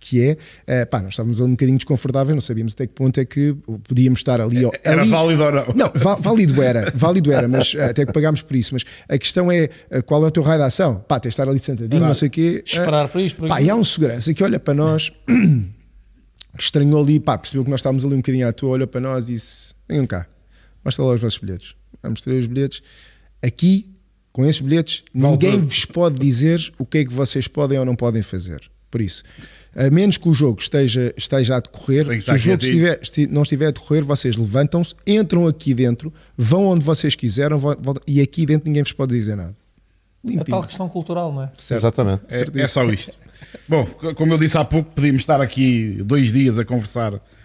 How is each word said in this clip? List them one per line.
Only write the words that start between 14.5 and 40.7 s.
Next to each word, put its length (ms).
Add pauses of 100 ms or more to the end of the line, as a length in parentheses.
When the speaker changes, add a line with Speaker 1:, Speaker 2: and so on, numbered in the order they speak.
Speaker 1:
para 140
nós, 400 (160)
<clears throat> 1300
estranhou 440
ali, 180
pá, 160
percebeu 280
que 60
nós 100
estávamos 240
ali 100
um 40
bocadinho 300
à 40
toa, 180
olhou 180
para 120
nós 280
e 60
disse, 400 (140)
"Venham 180
cá, 200 (580)
mostra 200
lá 80
os 80
vossos 180
bilhetes." 360 (280)
Vamos 180
ter 120
os 140
bilhetes. 360 (580)
Aqui, 480 (440)
com 120
estes 220
bilhetes, 380 (100)
Speaker 2:
Vale 200
Speaker 1:
ninguém 180
Speaker 2:
tudo. 160
Speaker 1:
vos 160
pode 340
dizer 580
o 80
que 140
é 60
que 80
vocês 340
podem 320
ou 60
não 100
podem 280
fazer. 380 (300)
Por 100
isso, 220 (520)
a 140
menos 300
que 100
o 60
jogo 260
esteja, 560
esteja 400
a 40
decorrer, 460
Speaker 2:
Tem 120
que 60
Speaker 1:
se 60
o 40
Speaker 2:
estar 20 (140)
Speaker 1:
jogo 80
Speaker 2:
quietinho. 180 (120)
Speaker 1:
estiver, 140
esti-, 260
não 140
estiver 260
a 20
decorrer, 340
vocês 320
levantam-se, 580 (120)
entram 400
aqui 260
dentro, 400 (240)
vão 300
onde 180
vocês 300
quiseram, 420
vo-, 240
voltam, 260
e 140
aqui 240
dentro 240
ninguém 140
vos 100
pode 220
dizer 220
nada. 200 (680)
Speaker 3:
A 40
Speaker 1:
Limpinho. 160
Speaker 3:
tal 200
questão 240